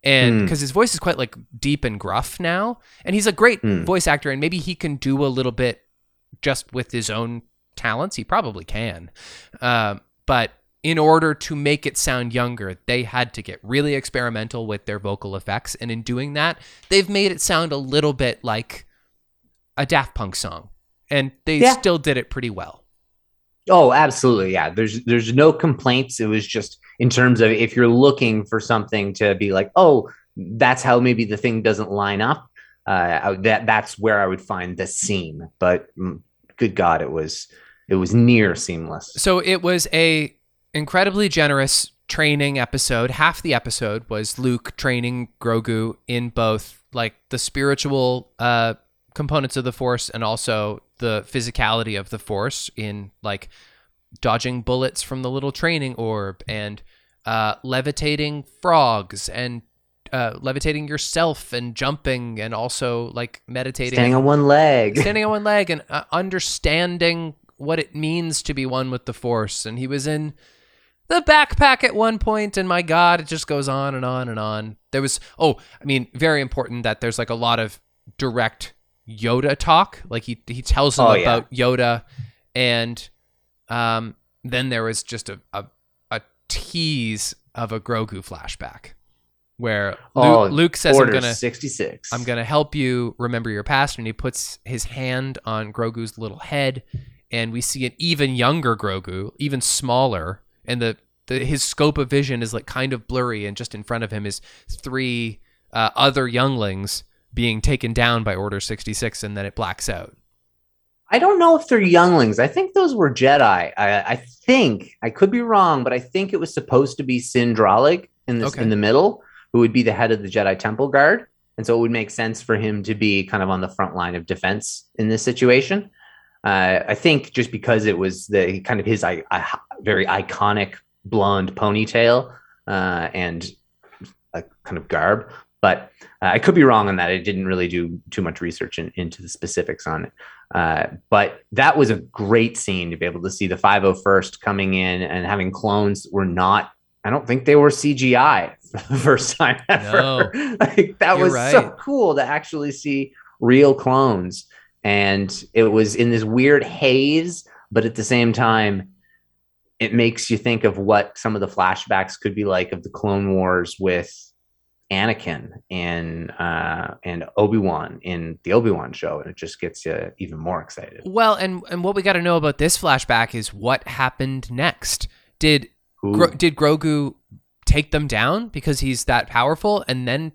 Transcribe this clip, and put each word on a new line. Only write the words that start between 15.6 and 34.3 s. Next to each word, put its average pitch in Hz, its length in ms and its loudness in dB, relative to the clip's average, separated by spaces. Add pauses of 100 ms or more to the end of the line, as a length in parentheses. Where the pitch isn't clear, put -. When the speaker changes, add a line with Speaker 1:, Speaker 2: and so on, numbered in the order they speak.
Speaker 1:
And 117 140 -10
in 113 120 -6
doing 131 320 -6
that, 156 240 -2 (320)
they've 190 180 4
made 196 240 2
it 147 80 -10
sound 165 320 0
a 139 60 -4
little 143 340 0
bit 127 320 -4
like 113 420 -6 (920)
a 135 80 0
Daft 139 280 0
Punk 98 220 -8
song. 90 320 -10 (420)
And 135 220 -2 (140)
they 156 120 0
Speaker 2:
Yeah. 247 140 8
Speaker 1:
still 190 260 2
did 139 200 0
it 120 100 -8
pretty 120 220 -6
well. 85 340 -14 (840)
Speaker 2:
Oh, 151 220 8
absolutely. 123 600 4
Yeah. 80 160 0
There's, 110 360 -4
there's 117 280 2
no 151 220 8
complaints. 131 680 0
It 110 60 0
was 107 200 0
just - 320 -6 (200)
in 120 100 2
terms 123 320 4
of 110 100 8
if 113 240 0
you're 120 140 6
looking 120 560 4
for 110 160 -2
something 104 540 -2
to 101 200 2
be 101 180 0
like, 95 220 0
"Oh, 151 360 6 (260)
that's 117 460 2
how 123 180 4
maybe 120 240 2
the 104 140 -4
thing 113 240 -2
doesn't 104 280 0
line 101 300 -2
up," 127 260 -2 (400)
uh, 87 360 0
I, 101 140 0
that, 110 280 0
that's 110 340 0
where 104 220 2
I 98 60 2
would 95 160 -4